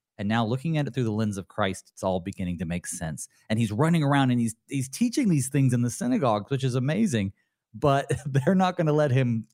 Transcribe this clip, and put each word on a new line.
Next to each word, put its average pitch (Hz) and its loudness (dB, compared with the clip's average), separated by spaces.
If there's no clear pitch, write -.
and 101 -4
now 113 2
looking 135 -2
at 143 -2
it - -8
through 127 -2
the 110 -2
lens 107 -2
of 92 -10
Christ, 98 -4
it's - -12
all 92 0
beginning 90 -6
to 90 -6
make 85 -6
sense. 80 -8
And 110 -2
he's 113 0
running 156 2
around 139 4
and 120 2
he's, 117 -2
he's 135 -4
teaching 240 0
these 135 2
things 135 2
in 120 2
the 120 0
synagogues, 120 0
which 135 -2
is 127 0
amazing, 131 0
but 139 2
<laughs> - -10
they're 139 2
not 185 2
gonna 156 2
let 151 2
him 120 2